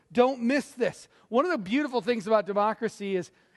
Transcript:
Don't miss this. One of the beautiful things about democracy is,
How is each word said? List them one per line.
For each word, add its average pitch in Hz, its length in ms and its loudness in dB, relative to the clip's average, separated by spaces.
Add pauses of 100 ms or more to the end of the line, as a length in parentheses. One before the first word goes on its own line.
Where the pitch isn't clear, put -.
(120)
Don't 247 300 2
miss 254 280 0
this. - 400 -4 (180)
One 240 160 2
of 359 80 0
the 311 60 0
beautiful 240 440 -2
things 220 240 -2
about 214 220 2
democracy 202 720 -2
is, 175 120 -6 (280)